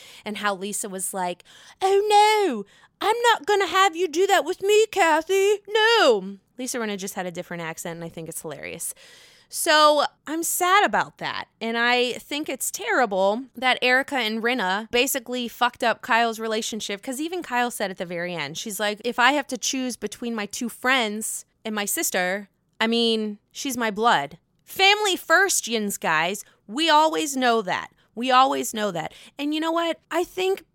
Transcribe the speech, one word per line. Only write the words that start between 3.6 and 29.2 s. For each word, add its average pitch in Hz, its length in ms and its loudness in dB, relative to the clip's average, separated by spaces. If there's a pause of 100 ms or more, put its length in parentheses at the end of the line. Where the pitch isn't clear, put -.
have 359 300 2
you 359 100 0
do 339 220 0
that 349 160 4
with 359 180 -6
me, 427 240 4
Kathy. 381 800 2
No." 370 680 2 (200)
Lisa 254 220 -6
Rinna 214 180 -4
just 190 180 -10
had 185 120 -6
a 180 60 -8
different 170 320 -10
accent, 165 320 -10
and 165 80 -10
I 170 40 -10
think 165 200 -12
it's - 140 -12
hilarious. 143 520 -10 (580)
So 302 520 4 (240)
I'm 330 160 -4
sad 370 400 2
about 185 340 -2
that, 127 280 -8 (140)
and 226 160 -4
I 247 360 2
think 294 360 -8
it's - 220 -6
terrible 240 760 0 (100)
that 247 260 0
Erica 254 320 2
and 220 300 -2
Rinna 220 480 -2
basically 247 560 -2
fucked - 340 -2
up 220 200 0
Kyle's 226 360 2
relationship, 220 640 -6
'cause 262 180 -8
even 330 220 -6
Kyle 247 300 -2
said 196 180 -4
at 190 60 -12
the 185 100 -6
very 175 300 -6
end, 147 200 -6
she's 202 220 -8
like, 208 260 -2
"If 240 140 -4
I 247 140 6
have 294 160 -2
to 247 100 -6
choose 254 380 -4
between 233 400 -8
my 208 100 -6
two 233 220 -8
friends 226 800 -2 (180)
and 220 100 -6
my 208 100 -2
sister, 196 640 -2 (320)
I 220 60 2
mean, 226 520 0 (120)
she's 262 260 -8
my 226 140 0
blood." 185 480 0 (240)
Family 392 540 2
first, 359 500 2
yins 214 300 -4
guys. 175 480 -2 (240)
We 302 200 0
always 311 480 4
know 233 240 2
that. 156 280 -4 (260)
We 254 160 -4
always 269 420 4
know 208 200 -2
that. 160 200 -6 (240)